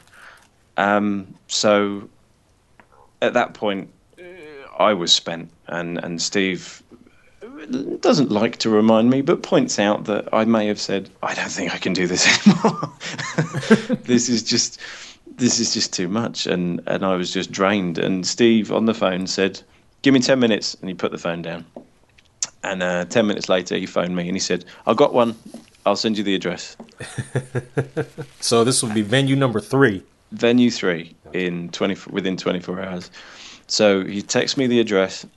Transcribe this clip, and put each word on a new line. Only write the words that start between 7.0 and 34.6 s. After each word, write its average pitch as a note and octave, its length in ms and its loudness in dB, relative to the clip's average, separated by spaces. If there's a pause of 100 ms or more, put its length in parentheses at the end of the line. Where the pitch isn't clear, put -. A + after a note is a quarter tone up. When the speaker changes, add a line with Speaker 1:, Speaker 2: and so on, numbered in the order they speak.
Speaker 1:
doesn't F3 300 4
like G#2+ 280 0
to A#2 120 -2
remind A2 400 6
me, C3+ 100 4
but F3 220 2
points C#3+ 380 2
out G#2 240 2
that - 280 -4
I A2 120 2
may A2 240 2
have G#2 120 -2
said, G2 300 -4 (120)
"I - 120 -4
don't - 160 -6
think F2+ 240 -6
I - 40 -10
can F#2 140 -2
do F2+ 140 0
this F2 200 0
<laughs> - 200 2
anymore." D#3+ 460 4 (1080)
<laughs> - 60 -16
This A#2+ 240 2
is A2+ 160 0
just, - 360 -2 (560)
this A#2+ 220 2
is A2+ 160 -2
just - 180 -2
too F2+ 160 -4
much, A2+ 380 -4
and, F2 400 -2
and F#2 180 -2
I F#2+ 120 2
was F2+ 160 -4
just F#2 180 -4
drained. F#2+ 480 0
And F2+ 280 -2
Steve A2+ 460 4
on G#2 140 2
the A2 80 2
phone F#2 320 0
said, F#2+ 340 -2 (420)
"Give C3+ 120 6
me C3 60 6
ten C3+ 180 2
minutes," A2+ 420 0
and F#2 80 -10
he F#2 60 -6
put E2+ 180 -4
the F2 60 -8
phone E2+ 240 -6
down. E2+ 220 -10 (1000)
And, F#2+ 180 -4
uh, F2+ 240 0
ten A2 200 2
minutes - 220 -2
later, F#2 280 0
he F#2 100 -4
phoned F2+ 280 -2
me F2 140 -4
and F#2 80 -4
he F2+ 40 -6
said, - 240 -4 (220)
"I've A2+ 100 2
got D3 160 4
one. A#2 240 2 (480)
I'll G2+ 120 2
send A2 220 -2
you G#2+ 60 -2
the G2 100 0
address." F2 460 -6
<laughs> - 1600 -8
Speaker 2:
So A#2 240 2
this C3 180 2
will A2+ 100 -4
be G#2+ 100 2
venue C3+ 340 2
number B2 240 0
three. A#2+ 420 2 (300)
Speaker 1:
Venue A#2+ 380 4
three E2+ 440 -2 (180)
in F2 380 -4
twenty, G2 260 -2 (140)
within F#2 260 -2
twenty-four F#2 440 -4
hours. F#2 300 -8 (560)
So G2 380 4
he G2 180 -6
texts - 340 -2
me C3+ 100 2